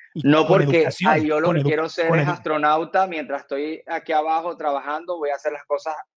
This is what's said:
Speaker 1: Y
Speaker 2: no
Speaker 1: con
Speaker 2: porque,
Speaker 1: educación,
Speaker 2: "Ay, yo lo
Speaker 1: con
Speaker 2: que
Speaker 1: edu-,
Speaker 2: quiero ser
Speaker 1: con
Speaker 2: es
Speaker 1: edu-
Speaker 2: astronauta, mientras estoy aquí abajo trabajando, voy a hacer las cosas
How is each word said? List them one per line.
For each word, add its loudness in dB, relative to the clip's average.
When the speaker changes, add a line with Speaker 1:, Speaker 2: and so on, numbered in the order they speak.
Speaker 1:
Y -8
Speaker 2:
no 6
Speaker 1:
con 6
Speaker 2:
porque, 4
Speaker 1:
educación, 2
Speaker 2:
"Ay, 2
yo 0
lo 0
Speaker 1:
con 2
Speaker 2:
que 2
Speaker 1:
edu-, 0
Speaker 2:
quiero 0
ser -2
Speaker 1:
con 4
Speaker 2:
es 0
Speaker 1:
edu- 0
Speaker 2:
astronauta, 0
mientras -6
estoy -6
aquí -6
abajo -2
trabajando, -6
voy -4
a -2
hacer -4
las -12
cosas -4